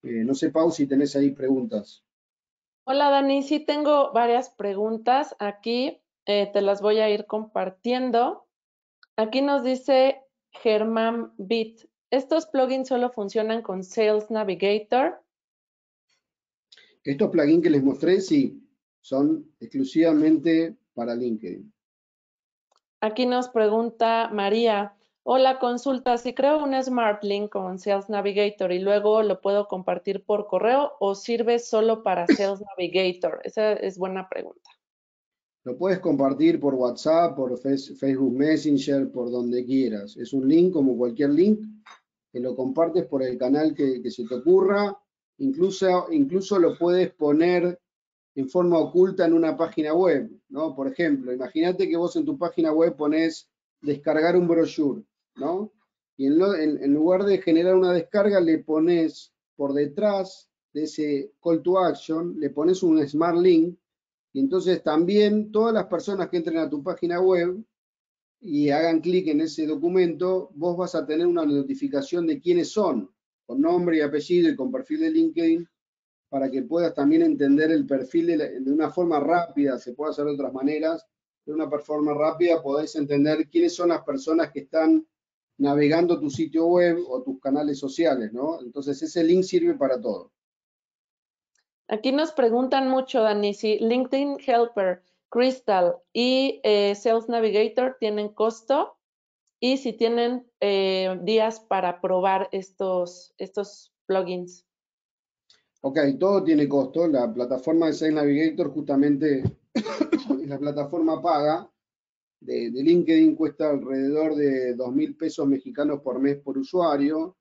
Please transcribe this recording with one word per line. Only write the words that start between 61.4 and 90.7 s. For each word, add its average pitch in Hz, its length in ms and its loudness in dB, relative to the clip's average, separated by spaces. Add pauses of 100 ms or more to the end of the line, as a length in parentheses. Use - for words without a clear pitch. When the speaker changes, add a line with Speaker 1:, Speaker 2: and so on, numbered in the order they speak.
Speaker 1:
call 165 180 0
to 180 200 2
action, 165 580 -4
le 143 120 -4
pones 175 340 0
un 156 220 4
Smart 165 300 0
Link, 175 400 4 (560)
y 135 80 -4
entonces 175 420 0
también 208 680 2
todas 220 220 2
las 214 140 0
personas 185 420 -4
que 175 80 -4
entren 165 220 -2
a 156 100 -2
tu 147 140 -6
página 175 380 -4
web 180 360 2 (800)
y 147 300 -2
hagan 160 320 2
clic 180 280 0
en 151 120 0
ese 160 260 -4
documento, 175 880 0
vos 170 220 -4
vas 180 180 -4
a 151 120 -2
tener 156 200 0
una 170 200 0
notificación 139 800 -2
de 147 120 -2
quiénes 170 300 0
son, 156 420 -2 (360)
con - 160 -2
nombre 175 340 2
y 156 60 2
apellido 151 480 2
y 135 60 -2
con 127 140 -4
perfil 131 300 -6
de 160 100 0
LinkedIn, 165 560 0 (640)
para 135 220 -2
que 131 100 -4
puedas 160 320 -2
también 151 300 4
entender 147 480 4
el 151 160 2
perfil 139 400 -2
de 170 100 0
la, 147 80 0
de 131 260 -6
una 151 200 0
forma 170 300 0
rápida, 143 580 0
se 120 160 -12
puede 147 160 -6
hacer 143 160 -4
de 147 60 -2
otras 135 200 -6
maneras, 151 540 -2 (400)
de 151 80 -10
una 156 160 -4
per-, 147 100 -2
forma 151 320 -2
rápida 160 500 0
podés 147 340 -4
entender 147 520 0
quiénes 170 260 2
son 175 140 0
las 156 140 0
personas 151 480 -2
que 143 100 -8
están 160 460 2 (500)
navegando 147 640 2
tu 147 80 -4
sitio 160 380 -2
web 175 320 4 (100)
o 127 140 -6
tus 135 180 -8
canales 143 380 -2
sociales, 135 560 -2
¿no? 151 260 -6
Entonces 139 400 -8
ese 160 240 -2
link 180 200 4
sirve 170 320 0
para 131 220 0
todo. 104 340 -8 (1600)